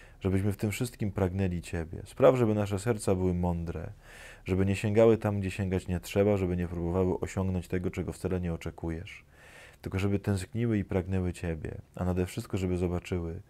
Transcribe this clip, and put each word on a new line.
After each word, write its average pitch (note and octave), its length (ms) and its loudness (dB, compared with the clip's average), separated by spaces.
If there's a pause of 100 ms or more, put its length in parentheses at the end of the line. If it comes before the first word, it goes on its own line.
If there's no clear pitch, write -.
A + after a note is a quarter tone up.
(200)
żebyśmy G2 320 2
w F#2+ 40 -8
tym G#2+ 140 -2
wszystkim A2 420 -4
pragnęli F#2 500 0
Ciebie. E2+ 420 -6
Spraw, C3 320 6
żeby A2+ 180 4
nasze G#2 240 0
serca G#2+ 360 0
były F#2 200 2
mądre, E2+ 580 -2 (520)
żeby F#2+ 220 2
nie G2 100 2
sięgały A2 420 6
tam, G#2 220 0
gdzie F#2+ 100 -2
sięgać F#2 380 -2
nie F2+ 120 0
trzeba, G2+ 360 4
żeby F2+ 200 0
nie F2 120 0
próbowały F2 520 0
osiągnąć F#2 480 -2
tego, F#2 220 -2
czego F2+ 220 -4
wcale F2+ 280 -4
nie F2 140 -2
oczekujesz, E2 680 -8 (580)
tylko F#2+ 160 -4
żeby G2+ 200 2
tęskniły G#2 600 0
i F#2+ 60 0
pragnęły F#2 480 0
Ciebie, E2 480 -6 (140)
a - 100 -4
nade F2+ 220 2
wszystko, A2 320 -6
żeby F2+ 180 0
zobaczyły, F2 720 -2